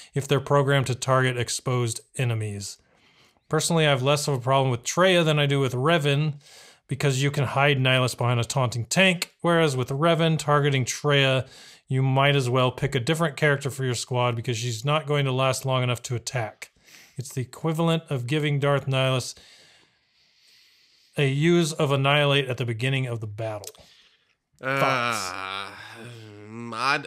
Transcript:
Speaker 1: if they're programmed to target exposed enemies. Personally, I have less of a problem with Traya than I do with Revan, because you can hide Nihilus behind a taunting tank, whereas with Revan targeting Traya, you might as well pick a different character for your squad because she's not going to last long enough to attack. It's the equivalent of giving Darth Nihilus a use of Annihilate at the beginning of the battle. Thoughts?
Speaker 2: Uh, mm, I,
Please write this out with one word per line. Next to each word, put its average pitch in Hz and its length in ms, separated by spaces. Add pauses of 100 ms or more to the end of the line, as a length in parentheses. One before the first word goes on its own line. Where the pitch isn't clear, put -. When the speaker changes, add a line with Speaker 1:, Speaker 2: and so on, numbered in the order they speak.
(140)
Speaker 1:
if 135 140
they're 143 140
programmed 139 460
to 127 60
target 131 440
exposed 120 640 (160)
enemies. 110 600 (680)
Personally, 156 400
I - 20
have 127 140
less 143 240
of 143 80
a 123 40
problem 135 300
with 120 140
Traya 175 400
than 151 160
I 147 60
do 139 160
with 131 120
Revan, 147 600 (540)
because 135 360
you 143 80
can 143 140
hide 139 340
Nihilus 127 360
behind 120 260
a - 20
taunting 120 420
tank, 180 560
whereas 165 340
with 127 140
Revan 160 480
targeting 143 460
Traya, 135 640 (400)
you 135 160
might 135 320
as 127 140
well 127 220
pick 135 220
a 127 60
different 156 380
character 143 340
for 131 140
your 123 100
squad 123 400
because 117 220
she's 113 260
not 147 240
going 143 180
to 135 60
last 131 340
long 131 160
enough 123 220
to 127 120
attack. - 560 (440)
It's - 180
the 131 80
equivalent 165 680
of 120 180
giving 147 320
Darth 139 260
Nihilus 131 480 (1800)
a 143 120
use 170 420
of 151 200
Annihilate 139 560
at 123 100
the 127 80
beginning 131 420
of 117 140
the 110 60
battle. 104 420 (880)
Thoughts? 127 720
Speaker 2:
Uh, 98 720 (460)
mm, 117 240
I, 135 340